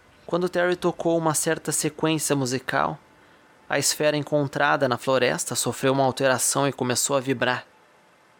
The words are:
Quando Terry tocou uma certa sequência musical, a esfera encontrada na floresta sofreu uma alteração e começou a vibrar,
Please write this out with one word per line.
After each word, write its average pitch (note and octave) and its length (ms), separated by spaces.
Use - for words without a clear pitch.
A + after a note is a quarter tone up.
Quando F3 200
Terry F3 280
tocou E3+ 420
uma D#3+ 160
certa D#3 380
sequência D#3 640
musical, C#3 640
a D3 120
esfera D3 380
encontrada C#3+ 720
na A#2+ 80
floresta C3 580
sofreu C3+ 380
uma C3+ 100
alteração C3 640
e C3 60
começou B2 420
a C3+ 60
vibrar, B2 440